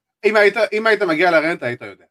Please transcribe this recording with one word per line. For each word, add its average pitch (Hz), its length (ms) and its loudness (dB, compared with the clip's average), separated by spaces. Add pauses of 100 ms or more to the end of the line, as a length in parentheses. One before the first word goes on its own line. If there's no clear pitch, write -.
(260)
אם 208 100 2
היית, 208 220 2 (160)
אם 214 140 -2
היית 214 140 0
מגיע 175 300 0
לרנט, 160 320 0
היית 123 180 -8
יודע. 101 300 -18